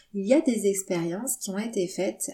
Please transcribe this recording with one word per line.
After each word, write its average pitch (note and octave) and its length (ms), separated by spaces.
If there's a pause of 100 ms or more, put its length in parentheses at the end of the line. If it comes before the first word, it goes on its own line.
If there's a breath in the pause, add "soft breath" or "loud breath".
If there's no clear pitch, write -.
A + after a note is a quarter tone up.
(140 loud breath)
Il G3 120
y B3 80
a D#4+ 60
des G#3+ 260
expériences G3 720
qui - 140
ont F#3+ 80
été G#3+ 280
faites - 460